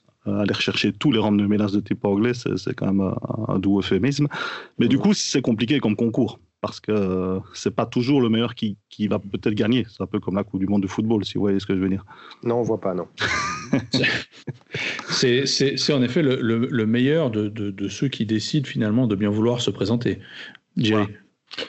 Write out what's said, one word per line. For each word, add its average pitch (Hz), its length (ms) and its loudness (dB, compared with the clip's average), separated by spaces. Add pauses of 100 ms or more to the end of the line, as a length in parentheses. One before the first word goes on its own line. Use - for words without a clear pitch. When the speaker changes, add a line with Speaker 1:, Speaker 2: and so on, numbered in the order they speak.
(280)
Speaker 1:
Euh, 101 120 -2
aller 104 140 2
rechercher 101 380 0
tous 135 200 0
les 113 80 2
rhums 104 180 4
de 101 100 2
mélasse 104 240 2
de 101 80 2
type 101 260 -2
anglais, 104 300 2
c'est, 101 220 -4
c'est - 180 -6
quand 101 100 -4
même 98 160 0
un, 95 140 -2 (380)
un 95 60 0
doux 98 200 2
euphémisme. 123 480 0 (500)
Mais 120 100 4
du 131 100 4
Speaker 2:
Mhm. - 40 -2
Speaker 1:
coup, 208 120 6
c'est - 280 0
compliqué 120 380 2
comme 107 160 2
concours, 117 440 0 (220)
parce - 180 -6
que, - 120 -4
euh, 92 480 0 (160)
c'est - 200 -4
pas 113 120 0
toujours 127 340 2
le 120 80 4
meilleur 117 240 0
qui, 104 240 -6 (120)
qui 104 180 -4
va 104 100 0
peut-être 101 380 -4
gagner. 117 340 2
C'est - 140 -8
un 92 40 -4
peu 104 120 -2
comme 92 160 -4
la 101 80 0
Coupe - 160 -6
du 95 80 0
Monde 101 160 2
de 98 40 0
football, 110 380 0
si - 100 -6
vous 98 60 -2
voyez 98 180 2
ce 95 60 -6
que 98 100 0
je 92 40 0
veux 95 100 2
dire. 98 160 -4 (380)
Speaker 2:
Non, 120 140 0
on 120 60 2
voit 104 180 -2
pas, 95 120 -2
non. 87 140 -6 (100)
<laughs> - 380 -2 (180)
Speaker 3:
<laughs> - 1400 -4
C'est, 131 360 2
c'est, 135 320 0
c'est 151 160 2
en 135 100 2
effet 120 180 2
le, 131 200 2
le, 113 280 2
le 117 160 0
meilleur 127 460 2
de, 107 160 0
de, 104 240 -6
de 98 160 -6
ceux 113 220 -2
qui 120 160 -4
décident 110 420 0
finalement 113 400 2
de 104 80 0
bien 101 140 2
vouloir 117 320 2
se - 100 -2
présenter. 120 480 0 (580)
Jerry. 107 260 4
Speaker 4:
Voilà. 101 40 -2 (600)